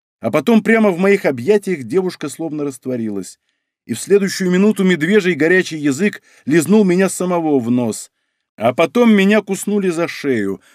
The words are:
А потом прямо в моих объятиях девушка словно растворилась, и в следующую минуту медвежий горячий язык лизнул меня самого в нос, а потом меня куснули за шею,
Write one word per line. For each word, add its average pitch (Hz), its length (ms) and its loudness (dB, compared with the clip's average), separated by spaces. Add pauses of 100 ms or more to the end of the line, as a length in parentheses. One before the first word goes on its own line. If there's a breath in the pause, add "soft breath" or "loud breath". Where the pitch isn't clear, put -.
(200)
А 147 100 -4
потом 196 320 2
прямо 214 280 2
в 170 80 -2
моих 190 280 2
объятиях 160 580 -2
девушка 165 440 -4
словно 151 360 -8
растворилась, 117 760 -8 (460)
и - 80 -8
в 110 80 -8
следующую 190 500 0
минуту 196 340 2
медвежий 180 500 2
горячий 160 420 0
язык 147 460 -2 (240 soft breath)
лизнул 170 380 4
меня 185 260 2
самого 170 500 -2
в 117 100 -2
нос, 123 400 -4 (460)
а 117 180 0
потом 214 400 2
меня 202 280 4
куснули 196 480 -4
за 165 180 -2
шею, 104 540 -4 (120)